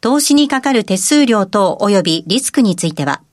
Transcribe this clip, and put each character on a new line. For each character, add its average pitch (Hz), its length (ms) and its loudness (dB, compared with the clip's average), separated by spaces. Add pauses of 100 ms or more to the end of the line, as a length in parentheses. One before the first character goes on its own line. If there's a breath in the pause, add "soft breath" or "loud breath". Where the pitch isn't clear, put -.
投 262 200 0
資 285 140 0
に 285 120 4
か 277 140 -2
か 269 120 -2
る 220 120 0
手 190 120 -2
数 294 300 2
料 214 200 2
等 190 340 0
及 202 220 2
び 165 260 -2
リ 196 100 -2
ス - 140 -6
ク 277 100 0
に 190 140 2
つ 175 100 -6
い 165 60 -4
て 156 120 -6
は 135 180 -4 (100)